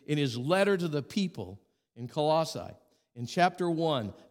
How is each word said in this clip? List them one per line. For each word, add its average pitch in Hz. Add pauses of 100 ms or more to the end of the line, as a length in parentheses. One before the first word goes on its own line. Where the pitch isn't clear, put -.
in 147
his 131
letter 190
to 175
the 147
people 151 (340)
in 120
Colossae, 151 (420)
in 120
chapter 175
one 156 (180)